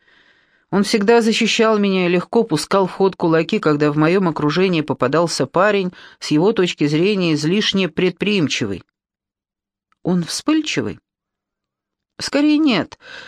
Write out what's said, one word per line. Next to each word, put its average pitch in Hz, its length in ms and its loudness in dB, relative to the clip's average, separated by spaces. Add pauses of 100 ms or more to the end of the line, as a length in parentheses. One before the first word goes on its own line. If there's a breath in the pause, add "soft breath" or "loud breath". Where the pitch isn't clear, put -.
(720 soft breath)
Он 202 120 2
всегда 220 380 2
защищал 220 580 2
меня 190 280 0
и - 20 0
легко 180 340 0
пускал 196 440 0
в 180 60 -6
ход 196 220 0
кулаки, 165 460 0
когда 151 320 2
в 147 40 -4
моём 175 300 2
окружении 160 540 0
попадался 147 680 -2
парень, 190 460 0 (260 loud breath)
с - 140 -6
его 170 200 4
точки 180 340 0
зрения, 170 480 0
излишне 185 540 0
предприимчивый. 170 920 -2 (1200)
Он 175 220 0
вспыльчивый? 294 760 -4 (1200)
Скорее 294 400 0
нет. 240 400 0 (300 loud breath)